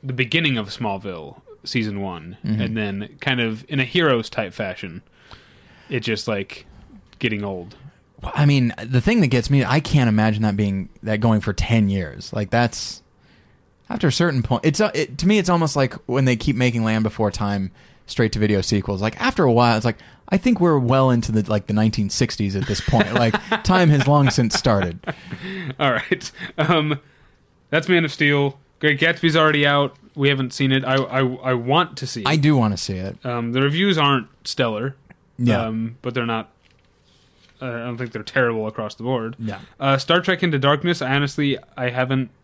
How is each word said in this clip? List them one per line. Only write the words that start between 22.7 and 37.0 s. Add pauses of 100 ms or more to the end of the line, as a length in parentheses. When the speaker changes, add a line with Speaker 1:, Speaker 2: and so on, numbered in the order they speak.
Speaker 2:
point.
Like, (160)
Speaker 1:
<laughs>
Speaker 2:
time
has
long
since
started. (800)
Speaker 1:
All
right. (280)
Um, (720)
that's
Man
of
Steel. (220)
Great
Gatsby's
already
out. (200)
We
haven't
seen
it.
I,
I,
I
want
to
see
it.
Speaker 2:
I
do
wanna
see
it.
Speaker 1:
Um,
the
reviews
aren't (160)
stellar. (440)
Speaker 2:
Yeah.
Speaker 1:
Um,
but
they're
not, (1080)